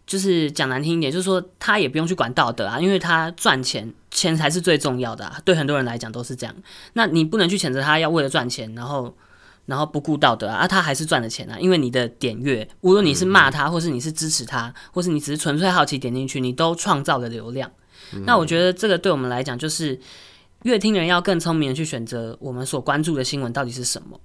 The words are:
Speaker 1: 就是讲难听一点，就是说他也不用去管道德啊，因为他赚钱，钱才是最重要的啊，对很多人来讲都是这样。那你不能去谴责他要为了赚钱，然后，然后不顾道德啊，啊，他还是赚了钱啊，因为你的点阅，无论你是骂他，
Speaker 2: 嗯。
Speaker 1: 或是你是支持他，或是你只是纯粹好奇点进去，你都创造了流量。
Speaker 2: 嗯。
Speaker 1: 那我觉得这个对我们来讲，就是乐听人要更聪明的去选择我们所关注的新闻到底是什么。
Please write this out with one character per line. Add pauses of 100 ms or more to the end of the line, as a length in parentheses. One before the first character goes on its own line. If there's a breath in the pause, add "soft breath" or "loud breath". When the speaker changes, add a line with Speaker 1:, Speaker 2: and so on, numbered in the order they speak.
Speaker 1:
就
是
讲
难
听
一
点，
就
是
说 (160)
他
也
不
用
去
管
道
德
啊，
因
为
他
赚
钱， (160)
钱
才
是
最
重
要
的
啊，
对
很
多
人
来
讲
都
是
这
样。 (380 loud breath)
那
你
不
能
去
谴
责
他
要
为
了
赚
钱，
然
后， (520 soft breath)
然
后
不
顾
道
德
啊，
啊，
他
还
是
赚
了
钱
啊，
因
为
你
的
点
阅， (140)
无
论
你
是
骂
他，
Speaker 2:
嗯。
Speaker 1:
或
是
你
是
支
持
他， (180 loud breath)
或
是
你
只
是
纯
粹
好
奇
点
进
去，
你
都
创
造
了
流
量。 (420 loud breath)
Speaker 2:
嗯。
Speaker 1:
那
我
觉
得
这
个
对
我
们
来
讲，
就
是 (640 loud breath)
乐
听
人
要
更
聪
明
的
去
选
择
我
们
所
关
注
的
新
闻
到
底
是
什
么。